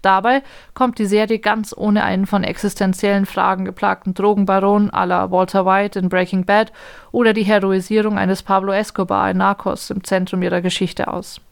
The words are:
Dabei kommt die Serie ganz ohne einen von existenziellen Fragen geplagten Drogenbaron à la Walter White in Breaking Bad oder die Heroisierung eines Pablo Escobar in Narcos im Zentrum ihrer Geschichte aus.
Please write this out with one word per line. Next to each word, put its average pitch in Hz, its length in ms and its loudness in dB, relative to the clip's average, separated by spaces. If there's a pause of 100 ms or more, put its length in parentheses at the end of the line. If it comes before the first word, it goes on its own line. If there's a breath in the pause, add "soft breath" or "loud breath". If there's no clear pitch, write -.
Dabei 202 400 2 (300 loud breath)
kommt 247 260 -2
die 220 60 0
Serie 208 360 2
ganz 214 360 -2
ohne 208 280 2
einen 190 200 0
von 196 180 0
existenziellen 196 840 0
Fragen 185 400 -2
geplagten 190 480 -4
Drogenbaron 202 760 2
à - 140 0
la 180 260 0
Walter 185 360 0
White 196 320 0
in 185 100 0
Breaking 185 380 0
Bad 214 260 2 (400 loud breath)
oder 226 220 4
die 220 80 0
Heroisierung 202 720 2
eines 190 260 0
Pablo 196 300 0
Escobar 196 580 -2
in 185 60 -2
Narcos 196 540 -2
im 196 120 -6
Zentrum 185 380 -2
ihrer 175 220 -2
Geschichte - 460 -2
aus. - 440 -12